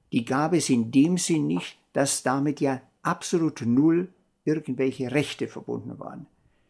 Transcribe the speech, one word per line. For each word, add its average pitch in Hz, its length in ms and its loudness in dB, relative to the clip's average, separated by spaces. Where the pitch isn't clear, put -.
die 117 140 0
gab 151 280 0
es 156 160 2
in 117 220 2
dem 156 260 6
Sinn 156 280 0
nicht, 170 320 -4
dass 139 300 0
damit 139 380 0
ja 135 200 0
absolut 165 580 -2
null 156 520 4
irgendwelche 131 680 -2
Rechte 135 360 -2
verbunden 117 520 -10
waren. - 260 -14